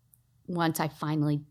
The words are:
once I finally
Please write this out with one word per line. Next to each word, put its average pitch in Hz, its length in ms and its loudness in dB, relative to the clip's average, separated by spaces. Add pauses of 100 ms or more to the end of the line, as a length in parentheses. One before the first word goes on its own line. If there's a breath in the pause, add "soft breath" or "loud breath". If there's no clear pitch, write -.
(460)
once 170 340 0
I 160 80 -2
finally 147 640 0